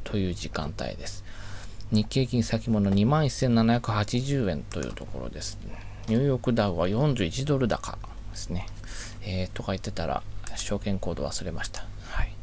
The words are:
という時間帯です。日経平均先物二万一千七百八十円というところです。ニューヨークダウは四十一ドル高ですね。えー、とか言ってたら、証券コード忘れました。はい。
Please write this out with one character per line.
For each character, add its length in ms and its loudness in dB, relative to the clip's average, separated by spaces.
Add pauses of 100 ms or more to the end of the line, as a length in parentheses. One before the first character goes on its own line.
と 140 -2
い 120 2
う 60 0
時 140 -6
間 300 -2
帯 160 -4
で 120 -6
す。 160 -6 (680)
日 160 4
経 140 2
平 100 2
均 120 4
先 260 0
物 220 6
二 140 6
万 200 6
一 80 2
千 220 4
七 180 6
百 180 0
八 300 2
十 260 2
円 140 0
と 180 -6
い 40 -2
う 100 -4
と 120 -8
こ 160 -6
ろ 80 -4
で 120 -8
す。 160 -6 (500)
ニ 100 4
ュ 20 6
ー 20 4
ヨ 160 4
ー 60 -4
ク 100 2
ダ 160 4
ウ 60 0
は 120 4
四 280 4
十 80 2
一 220 0
ド 120 4
ル 100 2
高 300 -2 (320)
で 80 -8
す 120 -6
ね。 180 -2 (580)
え 200 0
ー、 20 -6
と 160 -6
か 80 -2
言 80 -2
っ 20 -10
て 80 -4
た 160 -2
ら、 160 0 (340)
証 220 -2
券 220 0
コ 120 -2
ー 40 -2
ド 100 -2
忘 180 -4
れ 80 -4
ま 120 -4
し 60 -4
た。 140 -6 (280)
は 140 4
い。 60 -4 (120)